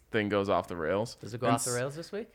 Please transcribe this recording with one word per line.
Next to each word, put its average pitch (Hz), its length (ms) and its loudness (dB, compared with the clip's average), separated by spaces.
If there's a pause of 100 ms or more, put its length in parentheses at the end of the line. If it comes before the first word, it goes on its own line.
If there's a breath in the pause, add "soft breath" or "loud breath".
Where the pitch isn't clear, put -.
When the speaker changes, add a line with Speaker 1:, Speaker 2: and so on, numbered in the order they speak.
(100)
Speaker 1:
thing 107 180 2
goes 98 220 2
off 90 180 2
the 92 80 -6
rails. 90 440 0
Speaker 2:
Does 110 140 -12
it 120 60 -8
go 123 60 -2
Speaker 1:
And 117 100 4
Speaker 2:
off 113 80 -2
the 123 60 -2
Speaker 1:
s- 123 60 -2
Speaker 2:
rails 139 200 -4
this 165 160 -14
week? 220 220 -8